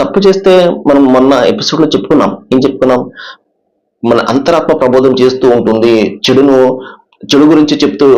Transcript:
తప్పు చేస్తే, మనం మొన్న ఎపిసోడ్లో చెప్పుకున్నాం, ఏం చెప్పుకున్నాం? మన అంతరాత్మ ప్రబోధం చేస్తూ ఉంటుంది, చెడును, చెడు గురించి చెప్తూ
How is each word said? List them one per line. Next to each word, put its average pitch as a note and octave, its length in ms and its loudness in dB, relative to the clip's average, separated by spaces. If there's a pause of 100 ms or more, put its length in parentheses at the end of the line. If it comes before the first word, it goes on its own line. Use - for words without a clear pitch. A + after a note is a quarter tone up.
తప్పు - 160 -4
చేస్తే, F#3+ 340 2 (320)
మనం C#3+ 180 2
మొన్న B2+ 300 2
ఎపిసోడ్లో B2+ 540 -2
చెప్పుకున్నాం, G2+ 440 -2 (200)
ఏం C3 60 2
చెప్పుకున్నాం? C3 420 -2 (1040)
మన A#2 160 0 (100)
అంతరాత్మ D3+ 480 -2
ప్రబోధం C3 440 0
చేస్తూ B2+ 280 0
ఉంటుంది, A2+ 760 0
చెడును, C3+ 340 2 (680)
చెడు C#3+ 200 2
గురించి D3+ 320 2
చెప్తూ C#3+ 300 0 (120)